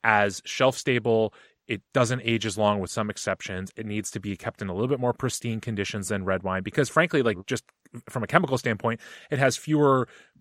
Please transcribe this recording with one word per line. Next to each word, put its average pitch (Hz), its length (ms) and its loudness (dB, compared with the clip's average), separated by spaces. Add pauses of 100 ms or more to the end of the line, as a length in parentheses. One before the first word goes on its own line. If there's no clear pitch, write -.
as 104 420 4
shelf 131 320 2
stable. 113 560 2 (320)
It 104 160 -6 (100)
doesn't 123 300 2
age 113 240 0
as 98 100 -4
long 104 220 4
with 92 140 -4
some 107 180 -2
exceptions. 95 680 -6
It 110 100 -8
needs 104 260 -6
to 101 80 -8
be 101 160 -6
kept - 260 -10
in 98 60 -4
a 90 40 -4
little 104 160 -2
bit 131 120 -2
more 123 120 2
pristine 117 480 -6
conditions 101 480 -4
than 98 160 -2
red 92 200 0
wine 92 180 -2
because, 123 260 0
frankly, 160 340 2
like, 101 240 -2
just - 180 -4 (440)
from 127 140 -4
a 104 60 -4
chemical 151 280 2
standpoint, 113 440 -2 (320)
it 135 80 0
has 135 160 4
fewer 143 500 4 (340)